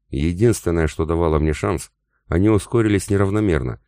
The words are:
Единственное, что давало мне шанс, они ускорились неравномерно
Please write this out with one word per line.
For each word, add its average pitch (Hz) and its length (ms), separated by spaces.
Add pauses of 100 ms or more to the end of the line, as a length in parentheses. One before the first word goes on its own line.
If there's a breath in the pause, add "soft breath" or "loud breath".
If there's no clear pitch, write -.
Единственное, 85 800
что 80 180
давало 80 340
мне 78 140
шанс, 90 380 (380)
они 95 200
ускорились 107 600
неравномерно 98 760